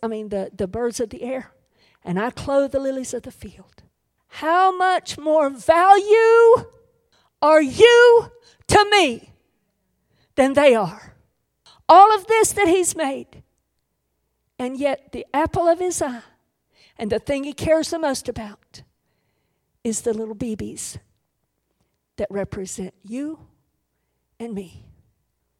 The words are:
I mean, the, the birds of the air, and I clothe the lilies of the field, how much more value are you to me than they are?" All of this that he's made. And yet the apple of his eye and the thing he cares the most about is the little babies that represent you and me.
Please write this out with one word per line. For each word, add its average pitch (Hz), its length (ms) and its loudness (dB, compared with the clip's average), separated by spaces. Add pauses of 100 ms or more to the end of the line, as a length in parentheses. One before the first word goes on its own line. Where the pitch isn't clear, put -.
I 226 60 -6
mean, 214 220 -12
the, 196 220 -8
the 196 140 -8
birds 226 320 -8
of 226 120 -8
the - 120 -18
air, 254 300 -12 (500)
and 175 160 -6
I 226 120 -4
clothe 277 420 -4
the 269 80 -4
lilies 262 340 -8
of 233 80 -10
the 254 80 -20
field, - 540 -20 (420)
how 370 500 0
much 370 420 -4
more 302 300 0
value 415 1160 4 (760)
are 311 220 4
you 466 720 4 (340)
to 415 240 4
me 330 440 0 (1000)
than 269 200 2
they 277 200 4
are?" 190 400 -6 (720)
All 392 240 8
of 392 140 -4
this 440 280 0
that 403 120 0
he's 359 300 0
made. 277 480 -10 (1120)
And 254 180 -10
yet 277 360 -6
the 240 200 -12
apple 330 360 -2
of 330 100 2
his 359 240 -4
eye 254 200 -8 (760)
and 214 140 -8
the 220 100 -4
thing 277 240 -6
he 294 80 -12
cares 320 380 -2
the 330 100 -8
most 277 280 -6
about 214 540 -16 (1000)
is 220 160 -6
the 233 140 -4
little 220 200 -10
babies 214 640 -12 (1160)
that 208 140 -8
represent 190 640 -12 (100)
you 285 340 -12 (1040)
and 233 140 -14
me. 185 320 -16 (720)